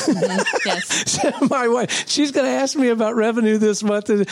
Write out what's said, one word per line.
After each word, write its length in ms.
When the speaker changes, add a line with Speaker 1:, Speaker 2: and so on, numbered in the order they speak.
Speaker 1:
Mm-hmm. 300
Yes. 460
Speaker 2:
<laughs> 100
So 100
my 200
wife, 400
she's 220
gonna 180
ask 260
me 140
about 260
revenue 420
this 240
month, 280
and 220